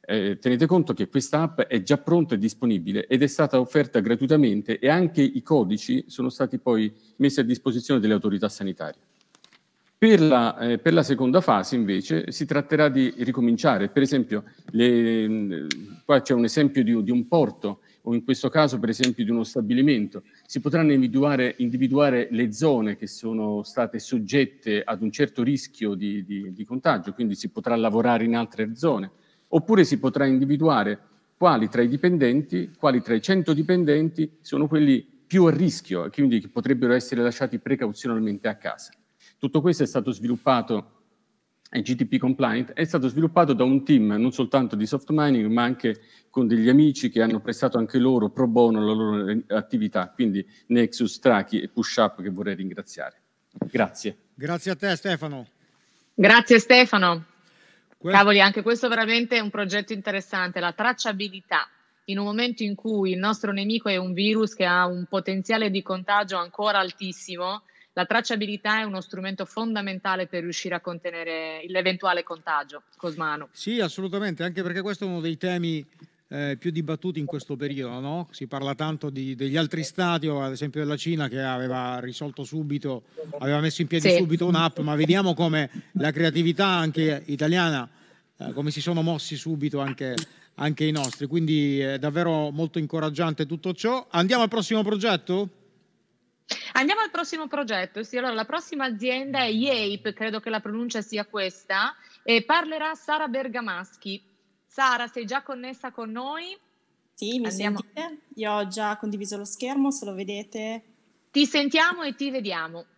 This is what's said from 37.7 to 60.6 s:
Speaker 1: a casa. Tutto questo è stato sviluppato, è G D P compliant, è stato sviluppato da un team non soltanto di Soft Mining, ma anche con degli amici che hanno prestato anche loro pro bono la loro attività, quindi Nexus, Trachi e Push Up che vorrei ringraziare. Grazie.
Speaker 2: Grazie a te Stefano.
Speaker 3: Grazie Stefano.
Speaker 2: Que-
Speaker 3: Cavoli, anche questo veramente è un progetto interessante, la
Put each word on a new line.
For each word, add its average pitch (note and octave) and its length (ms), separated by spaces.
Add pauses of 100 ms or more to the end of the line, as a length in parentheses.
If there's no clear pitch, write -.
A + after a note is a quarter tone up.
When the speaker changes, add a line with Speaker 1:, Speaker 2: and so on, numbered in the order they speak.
Speaker 1:
a G#2 80
casa. - 380 (460)
Tutto C#3 220
questo F3 220
è - 20
stato B2 260
sviluppato, A#2 800 (800)
è B2+ 120
G B2+ 120
D A#2+ 120
P C3 120
compliant, B2+ 540
è D#3 140
stato D3+ 220
sviluppato D#3+ 460
da B2 100
un C3+ 220
team A2 280
non A#2 180
soltanto B2+ 440
di G#2+ 120
Soft - 240
Mining, C#3 400
ma A#2+ 100
anche A#2+ 400 (300)
con B2+ 160
degli A2+ 220
amici C#3 420
che A2+ 100
hanno A2+ 180
prestato A#2 380
anche A2+ 220
loro A#2+ 300
pro C3 180
bono A2+ 360
la G#2+ 100
loro G#2+ 560
attività, G#2 600
quindi G2+ 340 (240)
Nexus, A#2 520
Trachi A2 420
e - 60
Push - 300
Up G#2 260
che G2 60
vorrei F#2+ 260
ringraziare. F2 680 (300)
Grazie. - 640 (160)
Speaker 2:
Grazie E3+ 380
a F3 40
te F#3+ 200
Stefano. D3+ 500 (720)
Speaker 3:
Grazie A3+ 420
Stefano. G#3 680 (680)
Speaker 2:
Que- F3 160
Speaker 3:
Cavoli, G3+ 300
anche G3+ 220
questo A#3 240
veramente A#3 480
è A#3 40
un G#3 120
progetto G3+ 420
interessante, F#3+ 640
la F3 120